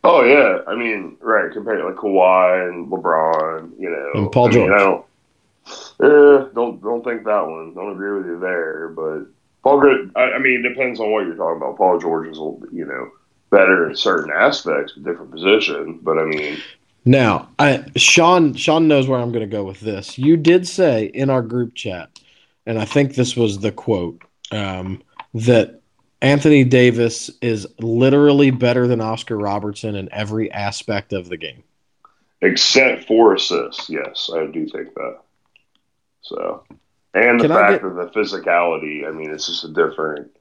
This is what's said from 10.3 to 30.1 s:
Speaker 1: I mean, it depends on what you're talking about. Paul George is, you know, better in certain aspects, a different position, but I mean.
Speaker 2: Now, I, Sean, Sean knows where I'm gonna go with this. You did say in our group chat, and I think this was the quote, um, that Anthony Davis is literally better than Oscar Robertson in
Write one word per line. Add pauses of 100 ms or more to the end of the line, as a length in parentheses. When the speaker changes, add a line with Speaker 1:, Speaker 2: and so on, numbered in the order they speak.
Speaker 1:
I
mean,
it
depends
on
what
you're
talking
about.
Paul
George
is,
you
know, (380)
better
in
certain
aspects,
a
different
position,
but
I
mean. (480)
Speaker 2:
Now, (100)
I, (100)
Sean,
Sean
knows
where
I'm
gonna
go
with
this.
You
did
say
in
our
group
chat, (560)
and
I
think
this
was
the
quote, (300)
um, (320)
that (400)
Anthony
Davis (120)
is (120)
literally
better
than
Oscar
Robertson
in